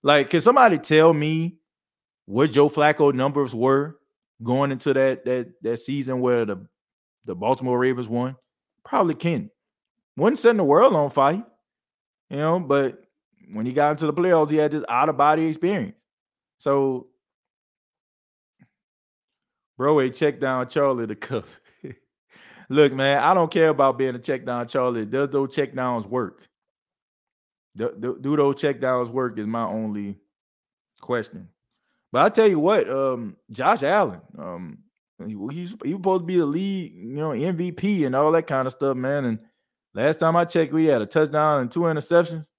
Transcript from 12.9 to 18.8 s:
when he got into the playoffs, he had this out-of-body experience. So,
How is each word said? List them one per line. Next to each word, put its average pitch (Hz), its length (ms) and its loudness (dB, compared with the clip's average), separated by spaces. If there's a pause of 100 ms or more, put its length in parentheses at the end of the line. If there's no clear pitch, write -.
when 110 120 -6
he 127 60 -6
got 147 200 2
into 151 140 -4
the 147 80 0
playoffs, 165 380 2
he 156 60 2
had 151 140 2
this 151 180 -6
out-of-body 151 560 2
experience. 160 500 -4 (640)
So, 135 500 0 (2750)